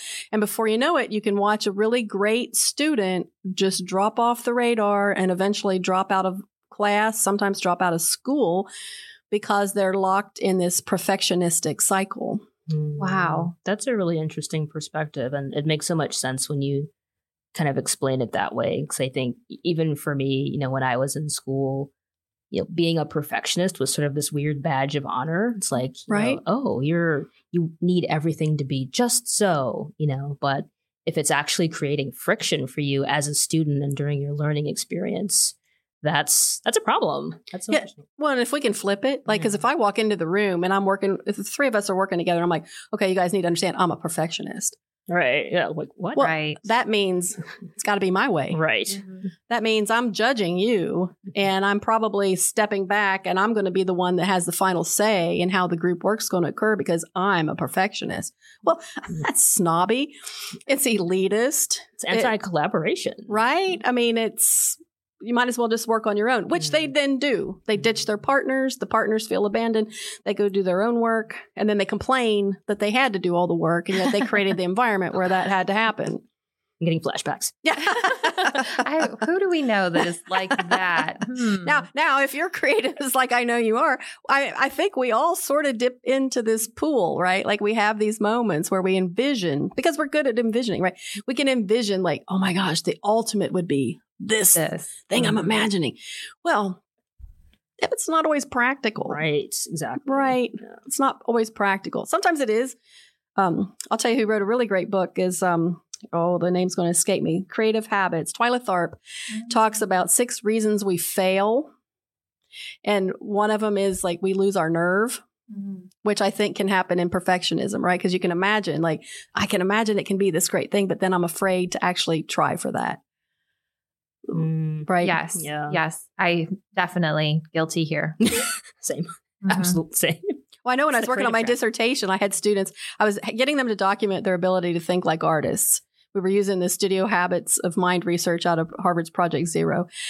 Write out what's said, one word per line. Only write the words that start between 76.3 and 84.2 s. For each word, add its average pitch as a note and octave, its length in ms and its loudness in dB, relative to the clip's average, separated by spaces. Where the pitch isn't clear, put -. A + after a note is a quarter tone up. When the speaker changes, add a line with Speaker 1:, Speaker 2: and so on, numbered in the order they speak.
Speaker 2:
I'm E3 40 -4
getting E3 160 0
flashbacks. - 520 -4
Speaker 1:
Yeah. D#4 100 2
<laughs> G4+ 480 0
Speaker 3:
I, D4 760 0
who F4 140 2
do G4 100 0
we E4 120 2
know G3+ 280 2
that E3+ 160 2
is F3 220 -6
like F#3 220 -2
that? F3 540 0
Speaker 1:
<laughs> - 40 -4
Speaker 3:
Hmm. A3+ 380 -2
Speaker 1:
Now, F#3 320 2
now, C#4+ 260 4
if C4+ 120 0
you're D#4+ 160 -2
creative, G#4 440 0
<laughs> C4 120 -2
like B3+ 160 2
I A#3+ 100 4
know A#3+ 140 2
you A3+ 200 2
are, C4+ 220 2